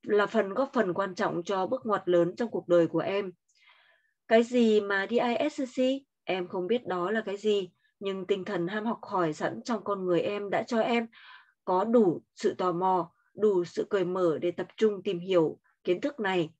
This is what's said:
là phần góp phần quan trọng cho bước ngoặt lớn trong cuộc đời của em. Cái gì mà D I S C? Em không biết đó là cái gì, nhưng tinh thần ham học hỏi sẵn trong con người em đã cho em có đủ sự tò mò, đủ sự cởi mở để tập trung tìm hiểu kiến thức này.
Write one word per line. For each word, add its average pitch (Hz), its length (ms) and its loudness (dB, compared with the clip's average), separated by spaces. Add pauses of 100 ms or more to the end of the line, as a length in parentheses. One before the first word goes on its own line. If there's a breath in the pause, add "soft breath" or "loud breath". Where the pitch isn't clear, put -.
là 208 240 2
phần 196 280 -2
góp 269 180 -2
phần 196 220 0
quan 196 200 -2
trọng 175 300 -2
cho 190 220 -2
bước 254 200 -4
ngoặt 196 180 0
lớn 175 320 2
trong 233 140 -4
cuộc 180 180 -6
đời 175 180 6
của 165 120 -2
em. 190 340 -4 (960 soft breath)
Cái 233 140 8
gì 233 380 4
mà 196 300 -2
D - 20 -2
I 240 360 0
S 294 140 -6 (140)
C? - 20 -4 (460)
Em 180 240 -4
không 180 180 -6
biết 233 200 -2
đó 180 240 -4
là 220 160 -2
cái 196 100 -6
gì, 202 340 -2 (300)
nhưng 190 260 -6
tinh 190 180 -2
thần 175 240 -4
ham 214 180 -6
học 220 160 -4
hỏi 175 300 0
sẵn 208 320 -6
trong 214 200 -4
con 196 200 -4
người 175 160 2
em 202 300 -4
đã 180 120 -2
cho 233 180 -2
em 233 260 0 (580 loud breath)
có 196 200 0
đủ 226 380 4 (140)
sự - 220 -2
tò 180 140 0
mò, 180 400 0 (220)
đủ 190 300 2
sự - 260 -6
cởi 190 140 0
mở 175 340 0
để 170 120 -2
tập 180 160 -8 (100)
trung 208 260 0
tìm 190 160 -4
hiểu 175 400 2 (260)
kiến 180 160 0
thức 285 200 -6
này. 180 400 0